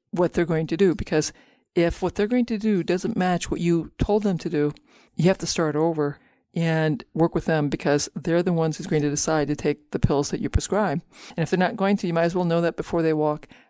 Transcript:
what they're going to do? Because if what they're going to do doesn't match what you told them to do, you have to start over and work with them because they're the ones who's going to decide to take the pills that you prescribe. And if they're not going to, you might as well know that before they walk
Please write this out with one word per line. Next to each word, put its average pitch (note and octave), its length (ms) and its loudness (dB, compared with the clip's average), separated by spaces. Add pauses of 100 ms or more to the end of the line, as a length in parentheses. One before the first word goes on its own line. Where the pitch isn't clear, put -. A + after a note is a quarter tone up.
(120)
what F3 200 0
they're F3 120 2
going D#3+ 240 -2
to E3+ 80 -4
do? F3+ 180 4
Because - 380 -2 (420)
if E3+ 280 0
what F3+ 120 -2
they're G#3 120 0
going A#3+ 200 2
to A3+ 120 -4
do G3+ 240 0
doesn't F3+ 340 -2
match F3+ 340 0
what - 100 -4
you E3+ 380 0
told G#3 240 2
them F#3+ 160 0
to D#3+ 120 -8
do, D3 220 0 (420)
you D#3 140 0
have F#3+ 100 2
to E3+ 80 -8
start D#3 300 -2
over D3+ 420 0 (360)
and D#3+ 500 0 (100)
work E3 200 2
with D#3+ 100 -4
them D3+ 240 2
because D3 480 0
they're E3+ 260 0
the F3+ 100 0
ones D#3+ 240 0
who's - 120 -10
going D3+ 140 0
to D3 80 0
decide D3 380 0
to D3 80 -2
take - 360 -4
the - 80 -4
pills C#3+ 300 2
that D3 100 -4
you C#3 80 -2
prescribe. F3+ 520 0 (360)
And E3 80 0
if - 60 -4
they're F#3 80 2
not F3+ 180 0
going G3 220 2
to, - 100 -6
you E3+ 60 -2
might E3 100 2
as E3+ 100 0
well F3+ 100 0
know E3+ 160 2
that E3 160 0
before E3 260 -2
they D#3+ 100 4
walk D3+ 340 0 (240)